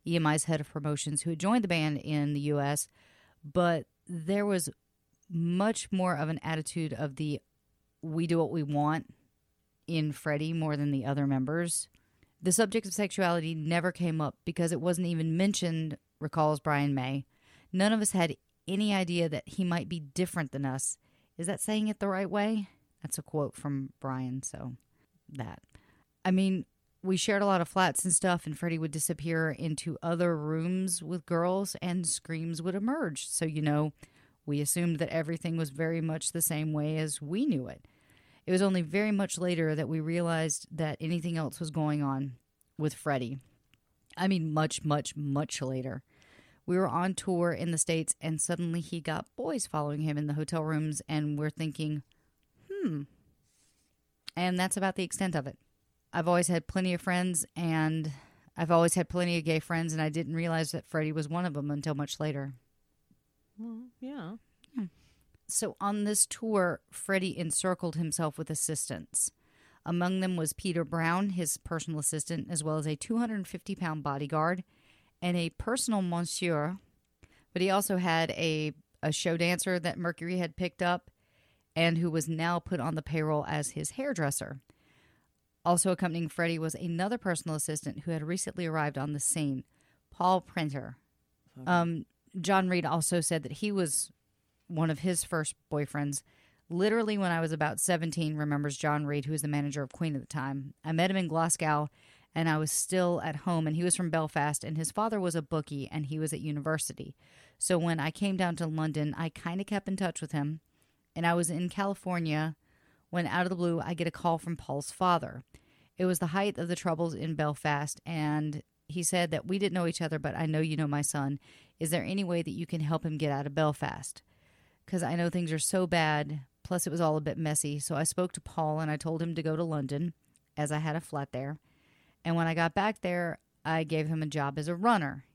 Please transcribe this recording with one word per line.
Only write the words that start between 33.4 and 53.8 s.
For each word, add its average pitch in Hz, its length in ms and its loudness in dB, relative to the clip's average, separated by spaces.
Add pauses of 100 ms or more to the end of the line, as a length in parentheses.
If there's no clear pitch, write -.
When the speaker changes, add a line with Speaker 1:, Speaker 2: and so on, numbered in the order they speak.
Speaker 1:
you 156 160 -2
know, 151 320 2 (500)
we 147 160 0
assumed 170 380 0
that 160 100 0
everything 165 480 -2
was 160 140 0
very 160 320 0
much 160 300 -2
the 170 100 -2
same 156 300 0
way 151 260 0
as 156 240 -2
we 185 240 0
knew 139 200 2
it. - 200 -14 (580)
It 180 80 0
was 185 100 6
only 190 200 4
very 202 300 0
much 196 260 0
later 165 360 2
that 147 140 0
we 160 120 0
realized 165 720 0
that 160 300 -2
anything 165 360 -2
else 151 240 -4
was 156 100 -6
going 151 320 0
on 135 300 -2 (440)
with 156 160 0
Freddie. 135 460 -2 (800)
I 190 120 2
mean, 165 240 2
much, 156 320 0
much, 147 320 0
much 143 460 -2
later. 131 400 -4 (640)
We 180 120 2
were 185 120 4
on 180 260 0
tour 175 380 2
in 170 200 -2
the 160 60 0
States, 160 420 0
and 160 200 -2
suddenly 170 400 -2
he 165 200 -6
got 156 260 -4 (100)
boys 277 300 -4
following 147 360 -2
him 151 140 0
in 147 120 0
the 147 60 -2
hotel 156 280 -2
rooms, 156 460 -2
and 151 280 0
we're 151 140 0
thinking, 151 540 -4 (640)
"Hmm." 247 320 -2 (1300)